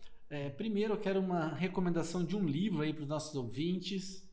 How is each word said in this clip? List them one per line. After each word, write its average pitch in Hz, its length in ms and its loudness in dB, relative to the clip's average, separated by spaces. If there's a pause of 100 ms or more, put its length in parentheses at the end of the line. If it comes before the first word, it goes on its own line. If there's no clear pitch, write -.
(300)
É, 143 200 -4
primeiro 202 440 2
eu 196 40 2
quero 190 220 2
uma 175 300 2
recomendação 175 720 2
de 160 140 0
um 196 80 2
livro 160 360 2
aí 151 120 2
pros 151 160 -6
nossos 147 260 -2
ouvintes. 175 960 -2